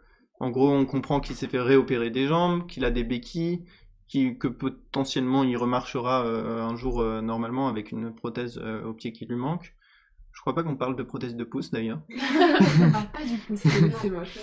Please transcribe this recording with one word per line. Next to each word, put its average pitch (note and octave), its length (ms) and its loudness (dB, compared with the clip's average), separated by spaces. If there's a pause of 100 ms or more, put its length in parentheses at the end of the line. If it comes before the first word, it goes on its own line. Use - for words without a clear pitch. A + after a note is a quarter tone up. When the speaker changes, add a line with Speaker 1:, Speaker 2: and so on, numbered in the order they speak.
(380)
Speaker 1:
en B2 120 -2
gros, C3 200 4
on C#3 140 4
comprend C3+ 360 -2
qu'il - 160 -8
s'est C3 120 -6
fait B2+ 120 -2
réopérer A#2+ 500 4
des C3 160 0
jambes, F3 400 2
qu'il - 180 -6
a A#2+ 60 2
des A#2+ 140 0
béquilles, E3+ 600 -4 (440)
qu'il, B2+ 300 0
que C#3 100 0
potentiellement C3+ 960 -2
il B2 120 2
remarchera, B2 720 0
euh, A2+ 360 -2
un A#2 140 -4
jour, A#2+ 240 -2
euh, A2 200 0
normalement A#2 480 -2
avec G#2+ 240 -6
une A2+ 220 -8
prothèse, A#2+ 480 -8
euh, A2 220 -8
au A2+ 100 -8
pied A2+ 180 -10
qui - 140 -14
lui A#2+ 100 -6
manque. C3 380 -6 (580)
Je - 100 -20
crois C3 120 -2
pas E3+ 80 -2
qu'on D#3 140 -4
parle B2+ 200 -4
de A#2+ 60 -6
prothèse A#2+ 340 -8
de A#2 80 -6
pouce, - 260 -8
d'ailleurs. A2+ 380 -4
Speaker 2:
<laughs> - 0 - (720)
On E3 120 8
parle G#3 200 -2
pas D4+ 120 -8
du A#3 120 -4 (100)
pouce, G#3 140 -4
c'est, G3 220 6
Speaker 3:
Non, E3 60 6 (120)
Speaker 2:
c'est G3+ 100 -2
moche. F3 320 -8